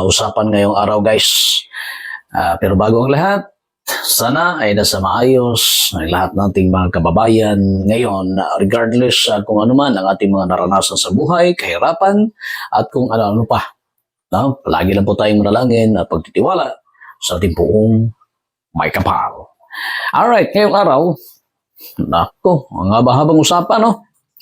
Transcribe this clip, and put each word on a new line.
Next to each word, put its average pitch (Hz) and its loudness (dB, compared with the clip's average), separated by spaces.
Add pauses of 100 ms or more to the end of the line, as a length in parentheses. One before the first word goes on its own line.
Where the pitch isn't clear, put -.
usapan 104 -2
ngayong 101 2
araw, 104 0
guys. 107 2 (1040)
Uh, - -2
pero 98 0
bago 113 2
ang 131 0
lahat, 190 0 (560)
sana 156 -2
ay 104 0
nasa 101 -2
maayos 120 0
ang 82 -6
lahat 90 -2
nating 95 2
mga 92 0
kababayan 104 2 (320)
ngayon, 98 -2
uh, - -4
regardless, 117 0
uh, 104 0
kung 104 0
ano 117 2
man 139 2
ang 95 -2
ating 98 0
mga 95 0
naranasan 92 0
sa - -4
buhay, 175 2
kahirapan, 190 0 (400)
at - 0
kung 123 0
ano-ano 110 0
pa. - -4 (560)
No? 127 -2
Palagi 92 0
lang 101 2
po 101 0
tayong 107 2
manalangin 110 2
at 85 -4
pagtitiwala 104 -2 (400)
sa - -6
ating 87 -2
poong 107 2 (640)
may - -4
kapal. - -4 (640)
Alright, 226 2
ngayong 202 2
araw, 165 2 (1000)
nako, - 0
ang 90 -4
haba-habang 123 4
usapan, 175 2
no? - -2 (320)